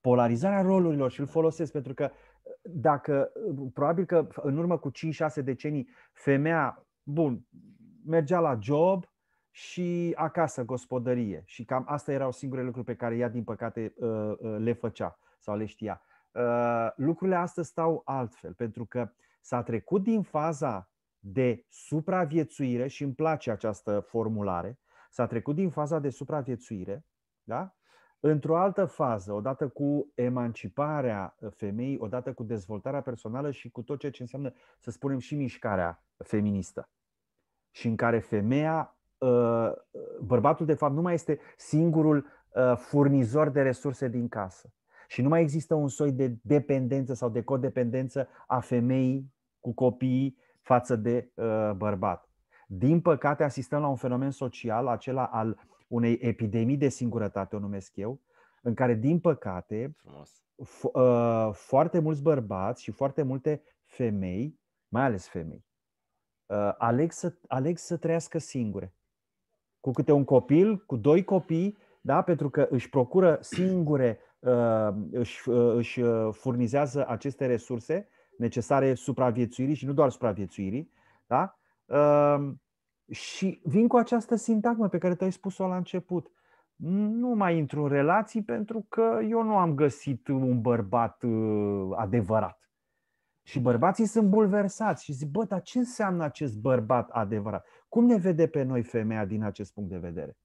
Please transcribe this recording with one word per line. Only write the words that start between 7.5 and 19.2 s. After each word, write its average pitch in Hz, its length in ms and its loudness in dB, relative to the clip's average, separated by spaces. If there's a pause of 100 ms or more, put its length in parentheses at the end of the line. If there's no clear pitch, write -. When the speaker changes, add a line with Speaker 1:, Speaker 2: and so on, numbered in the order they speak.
Speaker 1:
mergea 165 340 2
la 143 200 0
job 165 440 2 (460)
și 175 680 -4
acasă 156 480 -2
gospodărie 123 840 -4
și - 180 -16
cam 131 220 -2
asta 147 260 -6
erau 135 200 -2
singurele 131 340 -6
lucruri 120 200 -8
pe 117 100 -8
care 117 200 -4
ea, 120 120 0
din 113 160 -6
păcate, 113 520 -8
uh, 107 420 -4
uh, 110 200 -8
le 117 140 0
făcea 107 460 -6 (200)
sau 104 180 -8
le 107 80 -4
știa. 104 380 -10 (300)
Uh, 120 640 0
lucrurile 170 400 -2
astăzi 175 320 -4
stau 165 360 -2
altfel, 123 500 -8
pentru 113 320 -8
că 120 240 -6 (300)